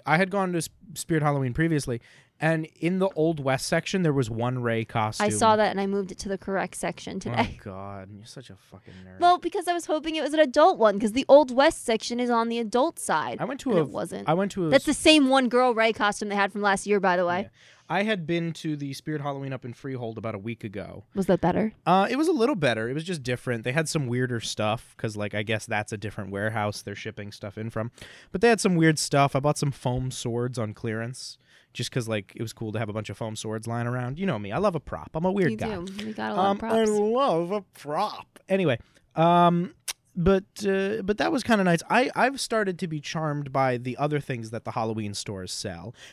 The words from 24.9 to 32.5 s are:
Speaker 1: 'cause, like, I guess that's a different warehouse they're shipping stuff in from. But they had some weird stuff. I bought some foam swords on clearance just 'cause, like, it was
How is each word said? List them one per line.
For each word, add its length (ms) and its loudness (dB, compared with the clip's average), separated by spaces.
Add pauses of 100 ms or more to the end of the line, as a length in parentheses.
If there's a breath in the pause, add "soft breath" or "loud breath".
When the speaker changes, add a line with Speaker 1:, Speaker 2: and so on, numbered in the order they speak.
Speaker 1:
'cause, 220 -6
like, 160 -6
I 80 -2
guess 240 -4
that's 260 -4
a 60 -4
different 320 -10
warehouse 540 -2
they're 100 -10
shipping 380 -10
stuff 260 -12
in 140 -6
from. 200 -6 (400 loud breath)
But 100 -4
they 80 8
had 120 4
some 140 4
weird 240 6
stuff. 360 2
I 40 0
bought 180 0
some 140 0
foam 400 -2
swords 480 -4
on 160 -4
clearance 640 -8 (340 soft breath)
just 180 -6
'cause, 160 -4
like, 280 -4
it 80 -8
was 100 -8